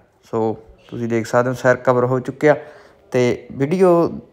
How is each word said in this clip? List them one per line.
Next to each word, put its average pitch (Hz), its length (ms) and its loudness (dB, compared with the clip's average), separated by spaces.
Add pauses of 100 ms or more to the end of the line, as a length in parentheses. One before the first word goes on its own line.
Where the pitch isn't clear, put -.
(260)
ਸੋ 110 320 -4 (320)
ਤੁਸੀਂ 120 200 -8
ਦੇਖ 117 180 -4
ਸਕਦੇ 123 220 0
ਹੋ 127 40 -4
ਸਿਰ 127 240 2
ਕਵਰ 123 280 0
ਹੋ 127 140 0
ਚੁੱਕਿਆ, 139 360 0 (560)
ਤੇ 123 400 0
ਵੀਡੀਓ 160 600 2 (220)